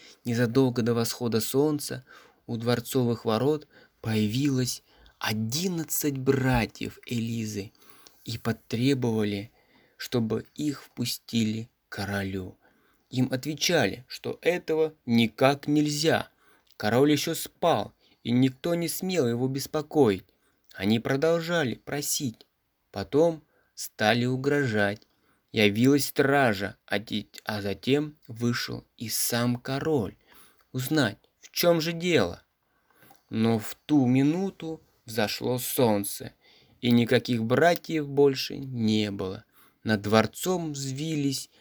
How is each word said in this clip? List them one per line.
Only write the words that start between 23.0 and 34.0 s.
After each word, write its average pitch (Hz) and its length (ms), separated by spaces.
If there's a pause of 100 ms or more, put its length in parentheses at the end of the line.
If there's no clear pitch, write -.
стали 117 520
угрожать. 127 760 (480)
Явилась 117 580
стража, 127 760
а 104 140
де-, 104 300 (160)
а 107 180
затем 135 640
вышел 120 600 (120)
и 113 100
сам 120 480
король 135 580 (580)
узнать, 131 460 (220)
в - 100
чем 170 300
же 165 120
дело. 160 500 (880)
Но 113 280
в - 180 (100)
ту 143 200